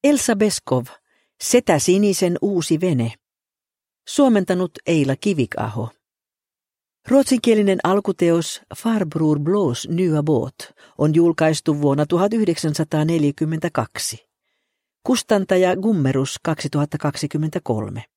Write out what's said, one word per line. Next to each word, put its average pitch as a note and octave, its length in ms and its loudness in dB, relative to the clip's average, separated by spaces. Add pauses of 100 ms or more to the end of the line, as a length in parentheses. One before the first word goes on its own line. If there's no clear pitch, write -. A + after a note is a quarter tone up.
Elsa C4+ 320 2
Beskov, F#3+ 500 -2 (580)
Setä G3+ 360 2
Sinisen F#3 640 2
uusi F3 400 0
vene. B2+ 320 0 (960)
Suomentanut F#3+ 640 2 (160)
Eila C#3 280 2
Kivikaho. A#2+ 720 -4 (1200)
Ruotsinkielinen A3+ 760 2
alkuteos F3 760 0 (140)
Farbror D#3 640 0
Blås E3+ 500 -2
nya D#3+ 340 0
båt C3 500 -2 (240)
on D3+ 180 0
julkaistu D#3+ 680 2
vuonna C#3+ 240 2
tuhat F#3 280 0
yhdeksänsataaneljäkymmentäkaksi. D#3 1900 -2 (760)
Kustantaja F#3+ 720 0
Gummerus C#3+ 680 0
kaksituhatta D3 540 -4
kaksikymmentäkolme. C#3 1080 -6 (120)